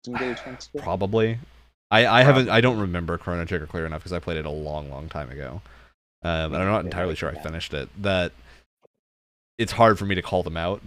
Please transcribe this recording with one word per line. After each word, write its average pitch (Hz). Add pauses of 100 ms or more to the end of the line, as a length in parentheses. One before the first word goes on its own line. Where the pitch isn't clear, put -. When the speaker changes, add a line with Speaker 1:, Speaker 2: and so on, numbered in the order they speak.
Speaker 1:
didn't 120
get 123
a -
chance 127
to? 147
Speaker 2:
<sighs> -
Probably. 110 (520)
I, 113
I 117
haven't, 131
I 110
don't 127
Speaker 1:
Probably. 104
Speaker 2:
remember 85
Chrono 87
Trigger 78
clear 82
enough 78
'cause 90
I 85
played 82
it 78
a 76
long, 76
long 73
time 71
ago. 69 (600)
Um, 80
and -
I'm 87
Speaker 1:
Yeah, -
Speaker 2:
not 110
Speaker 1:
yeah, 87
Speaker 2:
entirely 87
Speaker 1:
yeah, 80
Speaker 2:
sure 78
I -
Speaker 1:
yeah. -
Speaker 2:
finished 80
it. 69 (100)
That 92 (1300)
it's 113
hard 113
for 101
me 98
to 90
call 90
them 80
out, 90